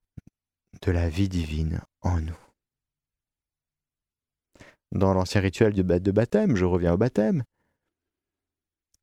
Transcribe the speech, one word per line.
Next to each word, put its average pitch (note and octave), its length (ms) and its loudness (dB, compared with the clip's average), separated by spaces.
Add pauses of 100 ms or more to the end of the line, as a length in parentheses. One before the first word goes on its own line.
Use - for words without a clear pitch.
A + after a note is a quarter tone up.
(800)
de F#2+ 100 -2
la E2+ 160 0
vie F2+ 220 -2
divine D#2+ 500 -4 (220)
en F2 180 -2
nous. D#2+ 180 -8 (2500)
Dans F#2+ 220 2
l'ancien F#2 260 0
rituel G2 340 2
de G#2+ 100 0
ba-, F2+ 160 2
de F#2+ 120 0
baptême, A#2+ 460 2
je F2+ 80 2
reviens F2 280 2
au F2 40 2
baptême, D#3 480 0 (1600)